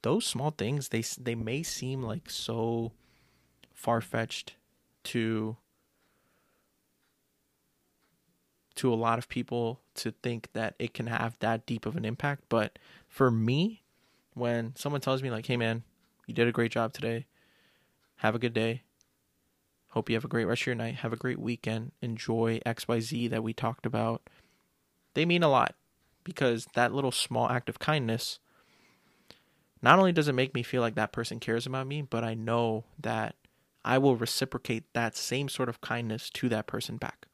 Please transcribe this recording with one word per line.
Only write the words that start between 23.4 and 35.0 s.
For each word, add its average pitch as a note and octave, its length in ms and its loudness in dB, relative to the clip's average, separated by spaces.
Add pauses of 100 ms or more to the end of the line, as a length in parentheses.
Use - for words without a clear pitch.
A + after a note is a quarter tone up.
we A2+ 100 -4
talked - 320 -4
about," A2+ 380 -2 (880)
they D#3+ 140 2
mean F3 160 4
a D#3 60 8
lot, B2+ 260 6 (500)
because A#2+ 500 0
that A#2+ 200 4
little C3+ 180 0
small A#2+ 380 0
act B2 180 -2
of A2+ 100 -8
kindness, A#2+ 600 0 (1400)
not D3 160 10
only F#3+ 140 6
does D3+ 160 4
it C#3 60 2
make C3 200 2
me - 80 0
feel B2 200 0
like A2+ 120 0
that G#2+ 180 0
person A2+ 280 -6
cares A#2 260 0
about C3 200 -4
me, D3 160 -6
but A#2 200 -2
I A2+ 120 -2
know A2+ 500 0 (140)
that A2 360 -4 (500)
I C3 140 4
will C3+ 160 8
reciprocate A2+ 760 -2
that A#2 240 0